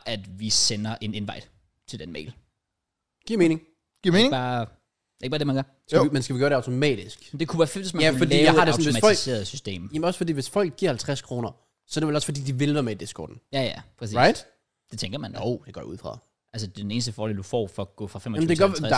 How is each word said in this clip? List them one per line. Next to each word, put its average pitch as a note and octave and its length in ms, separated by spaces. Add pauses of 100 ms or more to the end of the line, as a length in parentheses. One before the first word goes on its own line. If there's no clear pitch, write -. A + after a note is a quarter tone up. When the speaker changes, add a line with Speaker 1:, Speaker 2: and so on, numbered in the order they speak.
Speaker 1:
at A2 140 (200)
vi A2 100
sender A2 500
en G#2+ 140
invite G#2 280 (460)
til A#2+ 100
den E2 140
mail. D#2 200 (920)
Speaker 2:
Giver A3+ 120
mening. E3 220 (420)
Speaker 3:
Giver F3+ 100
mening? G#3 140
Speaker 1:
Ikke C#4+ 100
bare, B2 300 (560)
ikke B2+ 80
bare D3+ 80
det, D3 80
man C3+ 100
gør. C3+ 60 (240)
Speaker 2:
Skal D3+ 100
Speaker 3:
Jo. E3 60
Speaker 2:
vi, D3+ 100
men C3+ 100
skal C3 140
vi B2 40
gøre C#3+ 100
det C#3+ 60
automatisk? B2 800
Speaker 1:
Det D#3+ 100
kunne E3 120
være D#3+ 80
fedt, G3 160
hvis F3+ 100
man D#3 80
Speaker 2:
Ja, D#3 80
Speaker 1:
kunne C3 80
Speaker 2:
fordi - 160
Speaker 1:
lave D3 100
Speaker 2:
jeg D3+ 80
har - 100
Speaker 1:
et E3+ 40
Speaker 2:
det D#3 80
sådan, E3 100
hvis D3 120
Speaker 1:
automatiseret C3+ 420
Speaker 2:
folk G2 80
Speaker 1:
system. F#2+ 460
Speaker 2:
Jamen D#3 120
også F3+ 140
fordi, E3 140
hvis C3+ 180
folk G3 260
giver F3+ 140
halvtreds C3 320
kroner, A#2+ 280 (360)
så - 120
er - 20
det D#3 60
vel D3+ 100
også D3 100
fordi, C#3+ 140
de C3+ 140
vil C#3+ 200
være D3 80
med A#2 100
i G2+ 40
Discorden. - 400 (160)
Speaker 1:
Ja, C3+ 100
ja, A2 180 (180)
præcis. A2 180
Speaker 2:
Right? D3+ 300 (440)
Speaker 1:
Det A2+ 80
tænker A2 200
man G2+ 140
da. G2+ 60
Speaker 2:
Jo, A2+ 280
det - 80
går - 60
jeg - 80
ud F#3+ 100
fra. - 200 (340)
Speaker 1:
Altså, G#2+ 140
det F#2 120
er G2+ 40
den G#2 80
eneste A#2 220
fordel, G#2+ 240
du F#2+ 60
får A2+ 240
for G2+ 160
at - 140
gå G#2 100
fra - 120
femogtyve A2+ 220
Speaker 2:
Jamen, D#3+ 80
det E3 80
Speaker 1:
til E3+ 60
Speaker 2:
kan G3 80
godt, E3 100
Speaker 1:
halvtreds. - 180